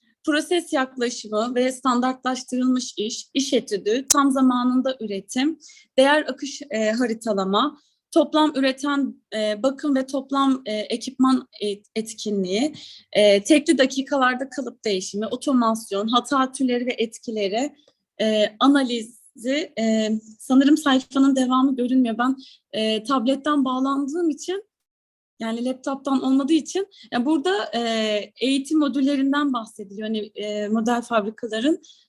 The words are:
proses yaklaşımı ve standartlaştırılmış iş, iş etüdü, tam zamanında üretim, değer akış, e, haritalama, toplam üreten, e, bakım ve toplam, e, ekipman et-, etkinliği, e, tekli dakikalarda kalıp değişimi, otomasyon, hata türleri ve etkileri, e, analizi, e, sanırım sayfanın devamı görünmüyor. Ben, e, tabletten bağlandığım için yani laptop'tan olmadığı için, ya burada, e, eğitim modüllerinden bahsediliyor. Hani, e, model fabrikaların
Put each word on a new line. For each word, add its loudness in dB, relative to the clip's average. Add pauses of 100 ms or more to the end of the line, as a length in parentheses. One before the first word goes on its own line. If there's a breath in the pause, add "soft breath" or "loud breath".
(260)
proses 0
yaklaşımı -4
ve 0
standartlaştırılmış -2
iş, -8
iş -2
etüdü, -2
tam 2
zamanında 0
üretim, -4 (400 loud breath)
değer 4
akış, -10
e, -2
haritalama, -2 (300 soft breath)
toplam 4
üreten, -2 (120)
e, -2
bakım 0
ve 0
toplam, 0
e, -4
ekipman -2 (120)
et-, -6
etkinliği, -4 (380 loud breath)
e, 6
tekli 4
dakikalarda 0
kalıp -10
değişimi, -4
otomasyon, 0
hata 0
türleri -2
ve -2
etkileri, -4 (460 soft breath)
e, 2
analizi, 0
e, 0 (280)
sanırım 4
sayfanın 2
devamı 2
görünmüyor. 2
Ben, 0 (360 loud breath)
e, -2
tabletten 0
bağlandığım -2
için -6 (760)
yani -6
laptop'tan -2
olmadığı 2
için, 0 (260 loud breath)
ya 0
burada, 0
e, -2
eğitim 0
modüllerinden 2
bahsediliyor. -8
Hani, -2
e, -6
model 0
fabrikaların -2 (260 soft breath)